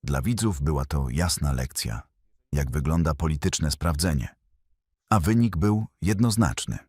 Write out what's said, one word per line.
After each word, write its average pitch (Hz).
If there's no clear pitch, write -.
Dla 67
widzów 104
była 71
to 69
jasna 73
lekcja, 62
jak 69
wygląda 78
polityczne 78
sprawdzenie, 76
a 107
wynik 110
był 104
jednoznaczny. 101